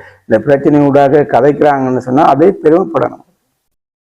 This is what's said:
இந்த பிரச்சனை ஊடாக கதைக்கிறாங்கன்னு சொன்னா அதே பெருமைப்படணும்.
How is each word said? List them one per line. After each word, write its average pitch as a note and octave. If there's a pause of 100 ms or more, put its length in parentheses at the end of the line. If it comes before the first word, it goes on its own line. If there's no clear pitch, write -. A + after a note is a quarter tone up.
(220)
இந்த A2
பிரச்சனை C#3+
ஊடாக C#3
கதைக்கிறாங்கன்னு C3+
சொன்னா C3
அதே D#3
பெருமைப்படணும். D#3+ (840)